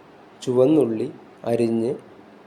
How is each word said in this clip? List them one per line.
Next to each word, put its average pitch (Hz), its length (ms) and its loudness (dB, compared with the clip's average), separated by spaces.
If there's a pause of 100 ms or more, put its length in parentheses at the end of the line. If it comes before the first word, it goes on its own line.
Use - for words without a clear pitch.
(420)
ചുവന്നുള്ളി 127 720 0 (320)
അരിഞ്ഞ് 113 520 -2 (520)